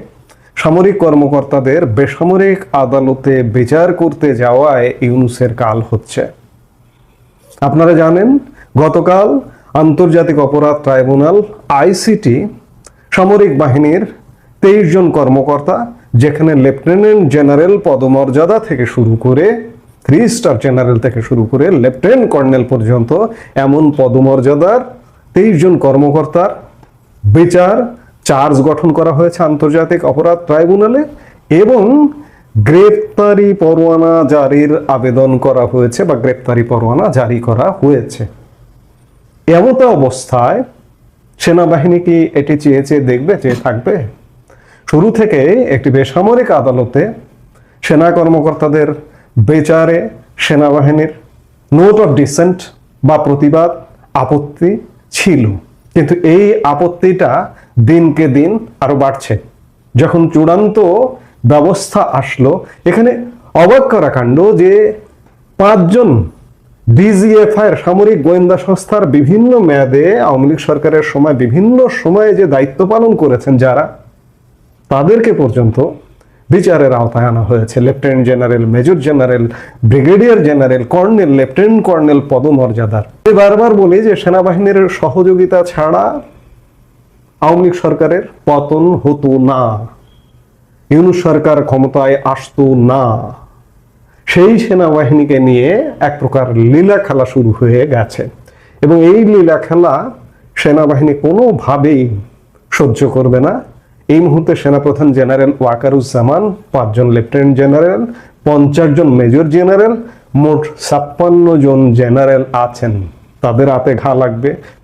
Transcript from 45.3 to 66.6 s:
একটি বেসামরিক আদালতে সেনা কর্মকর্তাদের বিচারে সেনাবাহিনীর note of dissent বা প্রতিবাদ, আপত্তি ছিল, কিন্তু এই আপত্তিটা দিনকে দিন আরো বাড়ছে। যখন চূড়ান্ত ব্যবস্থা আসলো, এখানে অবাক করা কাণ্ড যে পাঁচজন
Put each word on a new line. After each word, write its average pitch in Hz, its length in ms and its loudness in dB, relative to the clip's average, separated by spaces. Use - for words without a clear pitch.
একটি 139 280 -2
বেসামরিক 185 600 0
আদালতে 139 600 -2
সেনা 165 280 2
কর্মকর্তাদের 151 840 0
বিচারে 160 720 0
সেনাবাহিনীর 147 760 0
note 190 240 4
of 185 200 0
dissent 170 460 -2
বা 147 140 2
প্রতিবাদ, 151 520 0
আপত্তি 147 600 -4
ছিল, 127 400 0
কিন্তু 165 200 0
এই 202 500 2
আপত্তিটা 175 880 -2
দিনকে 156 500 2
দিন 175 380 0
আরো 143 160 -2
বাড়ছে। 135 420 -4
যখন 165 320 2
চূড়ান্ত 180 500 0
ব্যবস্থা 151 540 0
আসলো, 135 640 -2
এখানে 233 400 0
অবাক 196 360 4
করা 165 200 0
কাণ্ড 135 420 0
যে 196 400 2
পাঁচজন 190 760 2